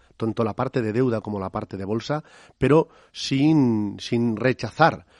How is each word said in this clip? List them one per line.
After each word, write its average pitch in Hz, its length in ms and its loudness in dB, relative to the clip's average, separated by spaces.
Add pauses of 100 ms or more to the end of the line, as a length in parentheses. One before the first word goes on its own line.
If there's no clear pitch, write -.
(160)
tanto 110 280 -2
la 104 120 -2
parte 127 260 -2
de 107 100 -4
deuda 113 300 0
como 104 180 -6
la 95 120 -6
parte 107 260 -8
de 95 80 -8
bolsa, 117 380 -4 (340)
pero 143 300 4 (240)
sin, 127 880 2
sin 117 360 -2
rechazar 120 680 0 (140)